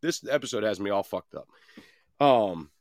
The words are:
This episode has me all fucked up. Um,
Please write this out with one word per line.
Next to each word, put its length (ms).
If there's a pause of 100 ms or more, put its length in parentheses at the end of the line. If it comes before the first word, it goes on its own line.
This 280
episode 340
has 160
me 100
all 140
fucked 320
up. 120 (720)
Um, 500 (120)